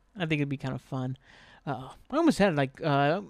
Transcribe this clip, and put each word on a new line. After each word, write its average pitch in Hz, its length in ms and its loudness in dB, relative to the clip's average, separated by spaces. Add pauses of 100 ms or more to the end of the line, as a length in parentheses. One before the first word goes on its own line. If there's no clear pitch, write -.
(160)
I 214 40 -8
think 160 200 0
it'd 143 80 0
be 143 80 -4
kinda 131 240 -6
fun. 131 380 -6 (480)
Uh, 131 240 -8 (200)
I 247 60 -4
almost 320 240 4
had, 190 160 4
like, 135 260 -2
uh, 147 380 2 (100)